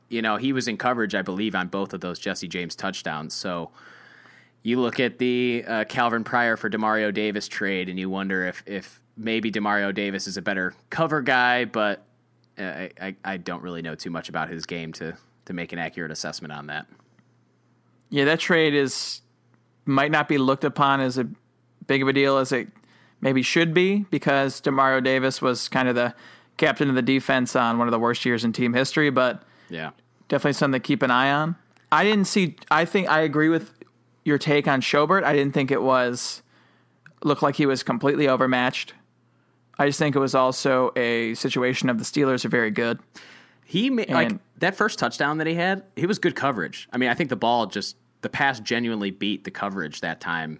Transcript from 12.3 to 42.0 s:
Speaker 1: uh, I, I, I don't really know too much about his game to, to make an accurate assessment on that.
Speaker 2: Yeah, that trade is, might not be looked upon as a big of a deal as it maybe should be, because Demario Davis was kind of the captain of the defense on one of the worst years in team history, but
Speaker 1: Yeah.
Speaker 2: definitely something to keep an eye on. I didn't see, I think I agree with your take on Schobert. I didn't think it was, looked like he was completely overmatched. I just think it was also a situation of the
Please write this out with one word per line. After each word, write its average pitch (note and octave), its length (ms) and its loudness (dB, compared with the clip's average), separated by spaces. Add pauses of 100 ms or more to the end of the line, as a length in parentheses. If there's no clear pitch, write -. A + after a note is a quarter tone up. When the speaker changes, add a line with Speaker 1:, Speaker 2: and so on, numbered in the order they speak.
Speaker 1:
uh, G2+ 40 -8
I, F2 280 -10 (100)
I, F#2+ 140 -10 (100)
I F#2+ 120 -6
don't F2 260 -10
really E2+ 180 -10
know E2 140 -8
too F2 160 -10
much E2 180 -8
about D#2+ 180 -4
his D#2+ 200 -10
game E2 260 -8
to, E2 240 -10 (280)
to F#2 80 -12
make E2+ 200 -8
an E2+ 60 -8
accurate D#2+ 320 -8
assessment D#2 400 -10
on D2 160 -14
that. D2+ 180 -10 (1300)
Speaker 2:
Yeah, C#3 140 2
that D#3+ 140 4
trade D#3+ 360 4
is, - 460 -2 (640)
might C#3 260 2
not D3+ 160 2
be D3+ 100 4
looked C3+ 260 2
upon C#3 380 2
as B2+ 160 -2
a A#2+ 100 0 (580)
big C3+ 180 2
of C3 40 0
a C3+ 60 4
deal C#3 240 4
as C3 140 0
it B2 160 0 (520)
maybe C3 220 2
should E3 320 2
be, F#3+ 380 2
because C#3 500 2
Demario C3+ 420 4
Davis C3 380 2
was B2 280 0
kind B2+ 180 2
of B2 80 2
the A#2+ 180 0 (440)
captain D3+ 300 2
of C3+ 60 2
the B2+ 80 2
defense C3 540 2
on A#2+ 240 2
one A#2+ 80 2
of A#2 40 0
the A#2 60 2
worst A#2 280 0
years A#2+ 200 0
in A2+ 80 0
team A#2+ 200 0
history, C3+ 360 2
but B2+ 320 0 (280)
Speaker 1:
Yeah. D#2+ 220 -8 (360)
Speaker 2:
definitely C#3+ 260 2
something C3+ 260 0
to - 60 -10
keep C3 160 0
an C3 80 2
eye C3 220 4
on. D#3 240 0 (360)
I D#3 120 6
didn't G3+ 220 4
see, F3+ 320 0 (120)
I D#3 160 4
think F#3 240 0
I D#3 120 4
agree D#3 280 4
with E3 240 0 (500)
your D3 140 2
take D3 300 2
on C3+ 140 4
Schobert. D3+ 420 4
I D3 100 4
didn't C#3 220 2
think C#3 160 2
it C3+ 100 0
was, B2+ 600 0 (800)
looked D3 180 2
like C#3+ 140 2
he D3+ 100 2
was C3+ 160 2
completely C3+ 460 2
overmatched. B2+ 640 2 (840)
I C#3+ 80 4
just C#3 100 0
think D3 180 2
it C#3 40 2
was C3+ 160 2
also C3 600 2
a A#2 380 0
situation B2+ 560 0
of A#2 80 0
the G#2+ 60 -4